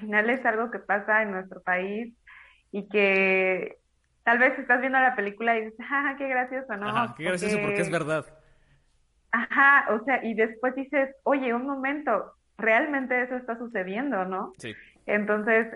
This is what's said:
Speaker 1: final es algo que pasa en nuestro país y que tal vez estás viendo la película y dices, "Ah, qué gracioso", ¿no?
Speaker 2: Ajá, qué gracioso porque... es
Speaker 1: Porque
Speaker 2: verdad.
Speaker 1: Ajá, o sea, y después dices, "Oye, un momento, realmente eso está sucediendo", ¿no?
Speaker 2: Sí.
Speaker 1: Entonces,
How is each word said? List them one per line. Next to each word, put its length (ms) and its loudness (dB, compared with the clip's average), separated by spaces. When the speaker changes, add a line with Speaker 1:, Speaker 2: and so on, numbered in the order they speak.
Speaker 1:
final 300 2
es 140 -2
algo 260 0
que 100 -10
pasa 420 0
en 80 -4
nuestro 320 -10
país 500 -4
y 160 -8
que 920 2
tal 140 4
vez 200 4
estás 220 2
viendo 180 0
la 160 4
película 420 0
y 100 -4
dices, 220 -14
"Ah, 300 -2
qué 100 -4
gracioso", 480 -4
¿no? 120 -6
Speaker 2:
Ajá, 280 -2
qué 80 -8
gracioso 360 0
porque... 220 -2
es 60 -2
Speaker 1:
Porque 160 -2
Speaker 2:
verdad. 220 -2
Speaker 1:
Ajá, 640 4
o 100 -4
sea, 200 0
y 100 -4
después 400 0
dices, 480 -2
"Oye, 320 0
un 100 -4
momento, 680 -2
realmente 640 2
eso 140 -4
está 200 -8
sucediendo", 680 -4
¿no? 340 -6
Speaker 2:
Sí. 160 -10
Speaker 1:
Entonces, 680 2